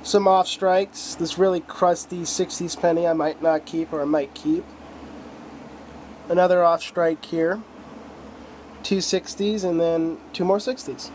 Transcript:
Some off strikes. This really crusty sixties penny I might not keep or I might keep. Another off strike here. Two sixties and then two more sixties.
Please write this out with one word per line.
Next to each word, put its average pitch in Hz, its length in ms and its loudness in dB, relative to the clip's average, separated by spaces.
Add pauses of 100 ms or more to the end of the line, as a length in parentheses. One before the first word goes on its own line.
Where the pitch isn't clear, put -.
Some 202 240 4
off 190 200 6
strikes. - 680 0
This 170 240 -4
really 185 220 4
crusty 175 640 0
sixties 175 500 -4
penny 170 320 2
I 165 60 2
might 156 280 -2
not 156 240 2
keep 165 260 -4
or 147 120 -2
I - 20 0
might 147 300 0
keep. 160 280 0 (1700)
Another 180 340 6
off 165 200 4
strike 165 420 0
here. 170 340 0 (1200)
Two 190 180 0
sixties 202 640 -2
and 170 160 0
then 165 400 0 (120)
two 180 140 -2
more 196 140 4
sixties. - 560 -6